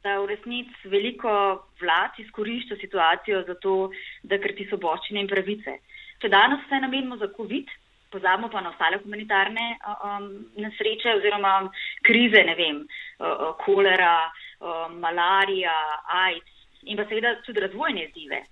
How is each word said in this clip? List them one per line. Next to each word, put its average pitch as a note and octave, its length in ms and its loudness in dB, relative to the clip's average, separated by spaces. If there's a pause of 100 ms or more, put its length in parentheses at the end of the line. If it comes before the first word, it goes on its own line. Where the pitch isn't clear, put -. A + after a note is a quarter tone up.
da G3+ 160 0
v G3+ 60 -2 (100)
resnici A#3+ 520 -12
veliko G#3+ 440 -2 (500)
vlad F3+ 360 2
izkorišča A3 580 -8
situacijo F#3 720 2
za F3+ 80 -8
to, F#3+ 360 0 (320)
da G3 140 0
krati G3 300 -4
svoboščine F3+ 520 -4
in G3 80 -2
pravice. G3 520 -4 (420)
Če A3+ 80 -2
danes A#3 380 6
vse C#4 140 0
namenimo B3+ 360 -4
za G#3 100 -4 (100)
covid, A3+ 300 -6 (440)
pozabimo F#3+ 380 0
pa G#3+ 120 -4
na F3 80 -8
ostale E3+ 340 0
humanitarne, G#3+ 760 -2 (100)
uh, G#3 160 -8
um, G3+ 220 -6 (320)
nesreče A3 600 -2
oziroma G3 540 2 (320)
krize, A#3 400 6
ne E3+ 120 2
vem, D#3 260 -2
uh, - 440 -12
uh, D#3+ 280 -2 (120)
kolera, F#3 600 6
uh, E3 640 -10
malarija, F3 800 2 (540)
aids E3+ 260 -2 (320)
in G#3 140 -8
pa G#3 100 -2
seveda A3 380 -2
tudi G#3+ 180 -2
razvojne G3 460 -2
izzive C#3+ 320 -10 (100)